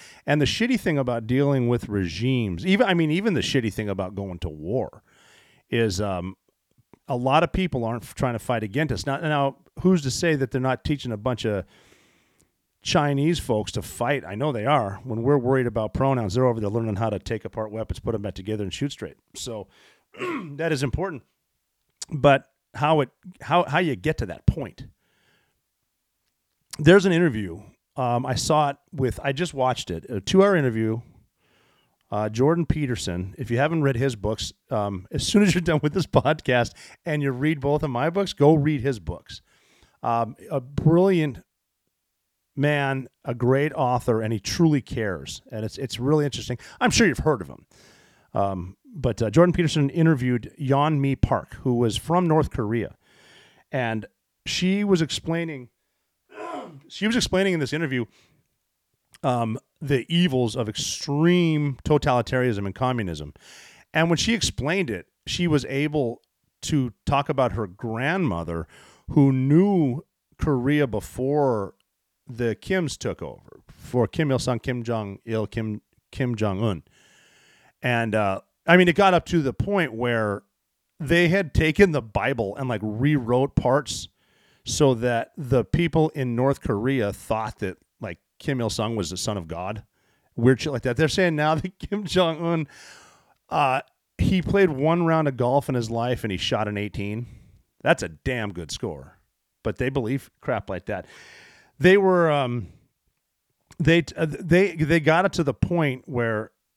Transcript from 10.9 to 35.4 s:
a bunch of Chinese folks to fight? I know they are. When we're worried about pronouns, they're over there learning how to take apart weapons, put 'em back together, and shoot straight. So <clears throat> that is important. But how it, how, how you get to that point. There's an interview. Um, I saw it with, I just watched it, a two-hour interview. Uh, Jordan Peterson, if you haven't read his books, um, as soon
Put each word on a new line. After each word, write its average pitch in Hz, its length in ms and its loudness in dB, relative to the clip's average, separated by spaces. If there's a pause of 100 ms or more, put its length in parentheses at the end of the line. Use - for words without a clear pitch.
a 107 60 -6
bunch 113 280 -4
of 101 200 -2 (1160)
Chinese 147 560 0
folks 107 340 -2
to - 80 -6
fight? 123 420 -4
I 90 120 -10
know 143 160 -4
they 110 140 -4
are. 120 380 0
When 117 200 -6
we're 143 140 4
worried 127 300 2
about 110 260 -4
pronouns, 123 420 0
they're 127 100 2
over 117 140 2
there 104 100 -2
learning 110 280 -2
how 110 120 0
to 101 100 -4
take 110 240 -6
apart 110 280 -8
weapons, 110 280 -8
put 113 160 -4
'em 104 60 -4
back 101 140 -6
together, 104 280 -4
and 95 100 -6
shoot 139 180 -4
straight. - 260 -14 (180)
So 110 320 -12 (460)
<clears throat> - 60 -16 (320)
that 156 200 -2
is 139 120 0
important. 151 400 -4 (840)
But 139 400 4 (260)
how 151 260 2
it, 127 80 -2 (320)
how, 165 220 2
how 147 160 0
you 165 160 0
get 101 240 -4
to 113 80 -4
that - 180 -12
point. - 400 -2 (1900)
There's 175 260 8
an 196 60 4
interview. 107 500 0 (360)
Um, 123 280 0
I 127 100 -2
saw 151 340 2
it 143 80 -6 (160)
with, 127 280 -2
I 139 120 -2
just 160 200 -4
watched 127 380 -2
it, 82 180 -8
a 104 120 -6
two-hour 190 340 6
interview. 113 460 0 (1080)
Uh, 107 180 -2
Jordan 143 380 2
Peterson, 98 720 -4
if 104 120 -8
you 117 80 0
haven't 156 260 0
read 135 120 2
his 127 220 -2
books, 107 340 -4 (180)
um, 101 420 -4
as - 140 -4
soon 208 180 4